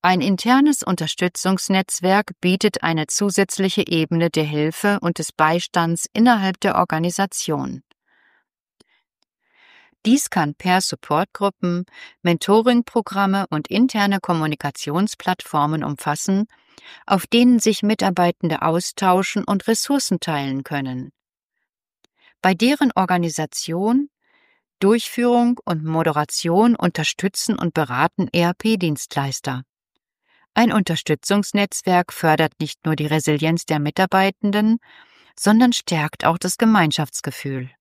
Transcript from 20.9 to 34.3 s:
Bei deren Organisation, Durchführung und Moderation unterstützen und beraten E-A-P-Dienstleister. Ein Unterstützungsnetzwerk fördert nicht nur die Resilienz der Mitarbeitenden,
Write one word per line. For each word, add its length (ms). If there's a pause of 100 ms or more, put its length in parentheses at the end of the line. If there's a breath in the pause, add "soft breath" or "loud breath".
Bei 120
deren 400
Organisation, 1120 (680)
Durchführung 840
und 200
Moderation 920
unterstützen 840
und 160
beraten 580
E-A-P-Dienstleister. 1300 (960)
Ein 140
Unterstützungsnetzwerk 1400
fördert 460
nicht 260
nur 100
die 80
Resilienz 640
der 120
Mitarbeitenden, 1000 (600 soft breath)